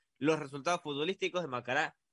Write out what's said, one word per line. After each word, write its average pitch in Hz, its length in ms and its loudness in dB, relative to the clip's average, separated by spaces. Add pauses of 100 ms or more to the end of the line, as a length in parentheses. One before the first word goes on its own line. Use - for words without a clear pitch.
(180)
los 151 200 4
resultados 147 440 -2
futbolísticos 170 600 -2
de 160 60 -4
Macará, 127 480 0 (160)